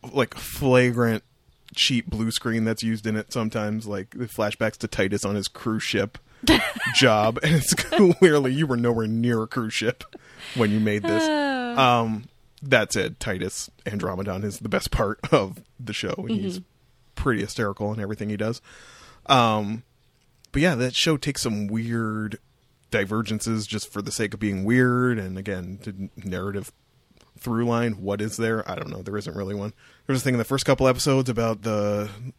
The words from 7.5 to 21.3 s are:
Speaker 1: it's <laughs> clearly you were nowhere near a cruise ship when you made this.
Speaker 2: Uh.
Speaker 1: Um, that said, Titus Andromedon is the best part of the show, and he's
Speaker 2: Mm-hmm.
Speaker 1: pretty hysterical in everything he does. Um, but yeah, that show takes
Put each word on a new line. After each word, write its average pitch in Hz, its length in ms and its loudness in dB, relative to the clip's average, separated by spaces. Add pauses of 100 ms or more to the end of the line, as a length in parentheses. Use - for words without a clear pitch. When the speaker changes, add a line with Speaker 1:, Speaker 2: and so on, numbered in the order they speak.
Speaker 1:
it's - 180 2
<laughs> - 0 -
clearly 175 760 6
you 151 140 0
were 131 100 0
nowhere 117 320 2
near 117 340 2
a 110 60 -2
cruise 113 260 -4
ship - 300 0 (500)
when 113 160 4
you 107 80 2
made 104 240 2
this. 113 260 2
Speaker 2:
Uh. 269 520 -2
Speaker 1:
Um, 117 440 2 (380)
that 127 300 2
said, - 260 -2
Titus - 520 -6 (140)
Andromedon 101 600 -4
is 101 160 -6
the 110 80 -8
best - 240 -2
part 107 260 0 (140)
of 101 280 0 (200)
the 113 120 -10
show, - 260 -4
and 185 120 -8
he's 196 300 -4
Speaker 2:
Mm-hmm. - 640 -14
Speaker 1:
pretty 120 200 2
hysterical 104 500 -4
in 110 80 -6
everything 104 300 -6
he 107 60 -4
does. 110 260 -4 (640)
Um, 113 560 2 (720)
but 135 100 0
yeah, 170 140 4
that 156 180 0
show 160 220 2
takes 139 260 -4